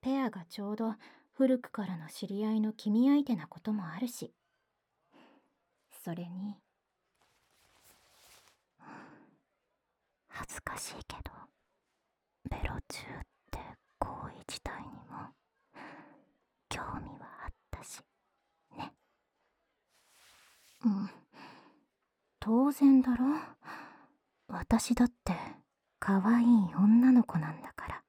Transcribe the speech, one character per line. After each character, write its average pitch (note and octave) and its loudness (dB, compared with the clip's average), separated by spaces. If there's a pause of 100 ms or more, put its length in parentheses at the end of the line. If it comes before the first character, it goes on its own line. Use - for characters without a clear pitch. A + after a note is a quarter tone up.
ペ C4+ -2
ア B3 -2
が F3+ -12
ち - -14
ょ G3+ -6
う G#3+ -6
ど A3 -2 (380)
古 C4 4
く - -12
か G3+ -8
ら F3+ -6
の D#3+ -14
知 - -12
り G3+ -6
合 G#3+ 0
い A3 0
の G#3+ 0
君 A3+ 2
相 C#4+ 4
手 A#3+ -2
な D#3 -8
こ - -20
と G#3+ -6
も G3+ -4
あ D#3+ -12
る A#3+ -4
し。 - -12 (1700)
そ E3+ -8
れ F3 -10
に。 G3 -10 (3750)
恥 - -12
ず - -12
か - -8
し - -12
い - -16
け - -14
ど、 - -12 (1200)
ベ - -4 (100)
ロ - -2 (140)
チ - -12
ュ - -16
ー - -14
っ - -14 (280)
て - -10 (380)
行 - -8
為 - -16 (140)
自 - -12
体 - -10
に - -14
も、 - -16 (1400)
興 - -8 (180)
味 - -14 (100)
は - -20 (180)
あ - -10
っ - -18 (160)
た - -14
し、 - -18 (720)
ね。 - -14 (1900)
う - 6
ん。 G3 -2 (1300)
当 B3+ 2
然 C4+ 8
だ B3+ 2
ろ？ B3 2 (1200)
私 A3 0
だ A#3+ 4
っ A#3+ 2
て、 - -6 (680)
可 G3 2
愛 A#3 4
い A3 6
女 A3+ 8
の A#3+ 8
子 - -2
な D#3 -2
ん D#3 -14
だ - -16
か - -12
ら。 - -10